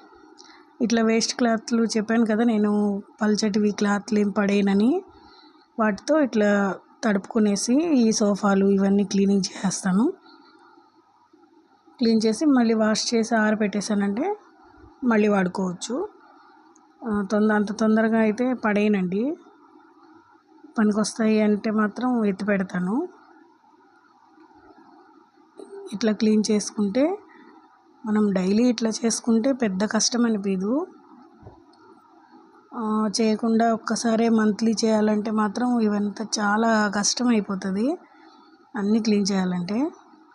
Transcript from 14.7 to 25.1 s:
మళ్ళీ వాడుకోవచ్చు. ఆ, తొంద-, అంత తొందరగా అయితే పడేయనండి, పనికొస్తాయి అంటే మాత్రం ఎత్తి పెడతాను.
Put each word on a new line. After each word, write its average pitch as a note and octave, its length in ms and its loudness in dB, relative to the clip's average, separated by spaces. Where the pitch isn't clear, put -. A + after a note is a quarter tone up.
మళ్ళీ G#3+ 240 2
వాడుకోవచ్చు. G3 800 -4
ఆ, G#3 260 -4
తొంద-, G#3+ 200 2
అంత G#3 220 0
తొందరగా A3 460 2
అయితే A3 360 0
పడేయనండి, G#3 840 0
పనికొస్తాయి G#3+ 640 0
అంటే G#3 300 0
మాత్రం A3 540 -2
ఎత్తి G3+ 200 -2
పెడతాను. G3 640 -2